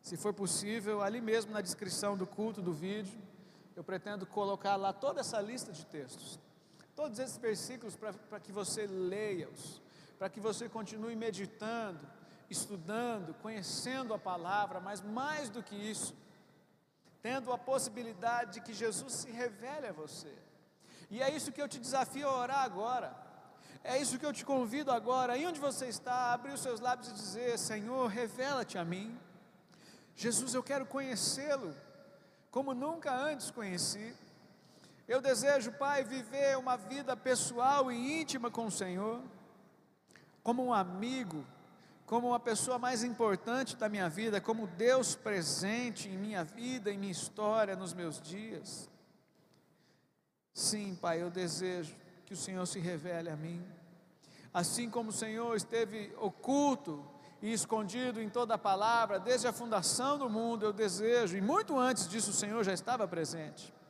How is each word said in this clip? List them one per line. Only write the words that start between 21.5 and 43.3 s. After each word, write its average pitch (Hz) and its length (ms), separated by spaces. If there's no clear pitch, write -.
que 285 100
eu 285 60
te 269 120
desafio 262 480
a 269 120
orar 262 240
agora. 214 520
É 254 180
isso 254 160
que 302 80
eu 294 80
te - 100
convido 254 480
agora, 240 420
aí 277 120
onde 339 140
você 269 280
está, 247 460
abrir 247 200
os 269 80
seus 240 180
lábios 240 300
e 220 40
dizer: 214 460
"Senhor, 226 480
revela-te 247 720
a 170 60
mim. 196 300
Jesus, 240 400
eu 247 80
quero 277 240
conhecê-lo 262 880
como 269 240
nunca 294 400
antes 277 380
conheci. 208 640
Eu 254 140
desejo, 254 520
Pai, 277 300
viver 262 540
uma 254 200
vida 254 380
pessoal 254 760
e 262 300
íntima 247 280
com 233 160
o 208 60
Senhor, 202 500
como 247 240
um 247 80
amigo, 190 720
como 240 220
uma 240 100
pessoa 240 400
mais 247 240
importante 233 720